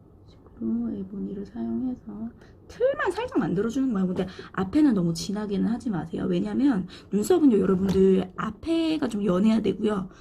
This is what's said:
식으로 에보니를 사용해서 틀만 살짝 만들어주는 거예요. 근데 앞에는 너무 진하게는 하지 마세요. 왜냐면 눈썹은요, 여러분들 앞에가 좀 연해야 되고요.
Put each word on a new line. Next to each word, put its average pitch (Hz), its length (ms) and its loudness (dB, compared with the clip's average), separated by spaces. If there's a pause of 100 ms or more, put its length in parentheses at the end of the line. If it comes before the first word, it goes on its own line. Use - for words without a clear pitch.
(280)
식으로 226 680 -6
에보니를 196 500 -10
사용해서 233 840 -8 (380)
틀만 539 420 -2
살짝 494 280 -4
만들어주는 220 540 0
거예요. 190 140 0
근데 185 200 -2 (260)
앞에는 240 420 2
너무 170 200 0
진하게는 196 520 -4
하지 226 240 -2
마세요. 160 380 -4
왜냐면 208 580 0 (260)
눈썹은요, 233 460 4
여러분들 190 800 4
앞에가 320 720 -2
좀 208 160 -4
연해야 214 360 4
되고요. 202 480 -2 (120)